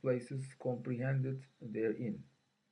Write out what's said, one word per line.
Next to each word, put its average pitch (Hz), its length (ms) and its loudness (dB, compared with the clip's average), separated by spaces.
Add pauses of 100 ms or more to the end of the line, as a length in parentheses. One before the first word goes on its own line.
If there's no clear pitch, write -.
places 131 440 0 (180)
comprehended 131 800 0 (180)
therein. 110 600 0 (500)